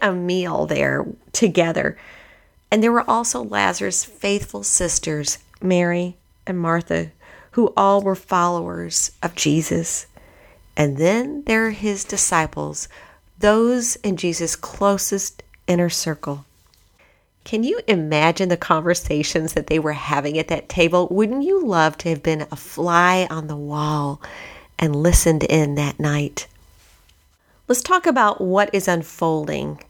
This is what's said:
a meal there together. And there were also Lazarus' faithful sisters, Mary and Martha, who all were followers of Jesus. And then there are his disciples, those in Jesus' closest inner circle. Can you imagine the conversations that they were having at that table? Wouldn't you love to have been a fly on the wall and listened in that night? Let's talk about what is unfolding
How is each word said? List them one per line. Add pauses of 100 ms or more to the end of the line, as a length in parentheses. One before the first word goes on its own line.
a
meal
there (280)
together. (760)
And
there
were
also
Lazarus'
faithful
sisters, (240)
Mary (300)
and
Martha, (400)
who
all
were
followers (100)
of
Jesus. (680)
And
then
there
are
his
disciples, (520)
those
in
Jesus'
closest (240)
inner
circle. (960)
Can
you
imagine
the
conversations
that
they
were
having
at
that
table?
Wouldn't
you
love
to
have
been
a
fly
on
the
wall (580)
and
listened
in
that
night? (1200)
Let's
talk
about
what
is
unfolding